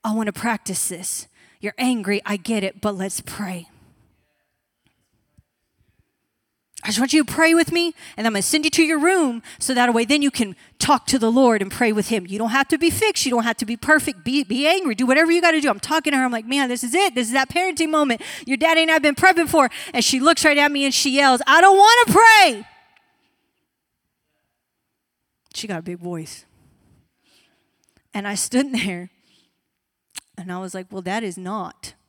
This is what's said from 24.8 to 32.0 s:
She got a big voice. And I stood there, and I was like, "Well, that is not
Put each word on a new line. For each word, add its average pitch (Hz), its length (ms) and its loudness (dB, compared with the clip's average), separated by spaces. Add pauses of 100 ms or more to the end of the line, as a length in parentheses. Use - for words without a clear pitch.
She 226 120 -12
got 180 120 -8
a - 20 -10
big 175 160 -12
voice. 170 480 -12 (1700)
And 202 140 -8
I 202 80 -6
stood 262 360 -2
there, 180 380 -8 (1300)
and 180 160 -14
I 180 60 -10
was 190 140 -14
like, 185 160 -12
"Well, 190 120 -12
that 196 220 -6
is 180 140 -10
not 185 580 -12 (140)